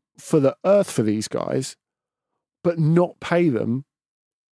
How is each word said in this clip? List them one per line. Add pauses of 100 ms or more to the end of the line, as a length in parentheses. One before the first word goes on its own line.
(180)
for
the
earth
for
these
guys, (880)
but
not
pay
them (680)